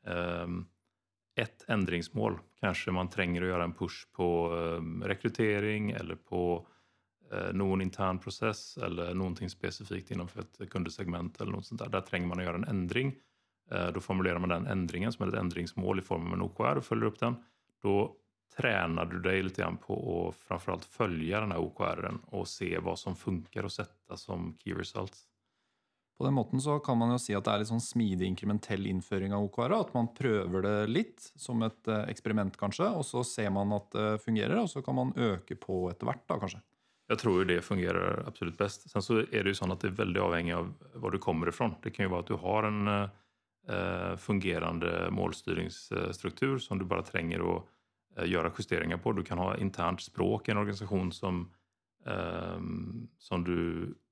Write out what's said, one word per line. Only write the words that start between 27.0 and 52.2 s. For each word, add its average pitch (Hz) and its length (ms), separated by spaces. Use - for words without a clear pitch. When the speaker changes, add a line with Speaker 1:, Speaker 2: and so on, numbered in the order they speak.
Speaker 2:
jo 123 80
si 104 140
at 101 100
det - 80
er 104 120
litt 110 80
sånn 117 100
smidig 95 480
inkrementell 98 560
innføring 95 480
av 101 140
O - 20
K 117 160
R, 160 140
at - 160
man 117 180
prøver 95 480
det 104 140
litt 170 480
som 113 300
et, - 220
eh, 107 160
eksperiment 107 440
kanskje, 104 280
og 196 200
så 123 200
ser 107 240
man 101 240
at 101 180
det 107 300
fungerer, 113 400
og 190 80
så 139 160
kan 131 100
man 127 220
øke 104 400
på 90 320
etter - 160
hvert 123 240
da, - 100
kanskje. 101 220
Speaker 1:
Jag 107 120
tror 95 200
ju 95 60
det 87 160
fungerar 90 680
absolut - 300
bäst. - 320
Sen 104 120
så 113 160
är 110 260
det 98 60
ju 98 60
så 92 160
att 92 80
det 101 80
är 95 40
väldigt 95 320
avhängigt 85 320
av 85 180
var - 180
du 95 60
kommer 85 320
ifrån. 101 340
Det 110 80
kan 101 140
ju 92 40
vara 90 100
att 85 80
du 110 60
har 95 300
en, 104 240
eh, 101 220
eh, 92 500
fungerande 87 920
målstyrningsstruktur 92 1500
som 98 220
du 92 60
bara 90 160
tränger 87 560
att, - 60
eh, 85 120
göra 87 280
justeringar 85 400
på. 110 140
Du 92 120
kan 87 140
ha 92 200
internt 87 440
språk - 460
i 113 40
en 104 60
organisation 98 540
som, 90 400
ehm, 90 1040